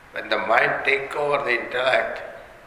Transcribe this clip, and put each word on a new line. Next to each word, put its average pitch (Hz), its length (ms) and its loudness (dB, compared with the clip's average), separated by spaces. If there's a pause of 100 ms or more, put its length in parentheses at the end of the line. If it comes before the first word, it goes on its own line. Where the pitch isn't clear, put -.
(120)
When - 180 -8
the 110 80 0
mind 123 480 2
take 135 300 0
over 147 280 0
the 120 160 0
intellect, 123 640 0 (460)